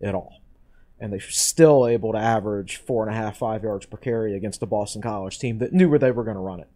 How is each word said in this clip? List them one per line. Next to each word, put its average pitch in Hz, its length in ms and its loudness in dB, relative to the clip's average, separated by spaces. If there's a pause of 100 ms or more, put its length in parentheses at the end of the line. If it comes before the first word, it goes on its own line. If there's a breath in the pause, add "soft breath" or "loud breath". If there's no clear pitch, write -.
at 101 140 -4
all. - 260 -10 (580)
And 107 120 -8
they 95 60 -6
were - 40 -8
still 147 640 6
able 110 260 0
to 110 60 -2
average 104 580 -2
four 113 280 -2
and 107 80 -4
a 113 40 -4
half, 107 200 -6
five 110 260 -4
yards 104 220 -4
per - 120 -16
carry 113 380 -4
against 98 240 -8
the 120 80 -4
Boston 104 340 -4
College 101 380 -6
team 117 180 -4
that 123 160 -4
knew 180 160 6
where 147 100 6
they 131 120 4
were 117 120 -2
gonna 107 160 -6
run 92 220 -8
it - 140 -20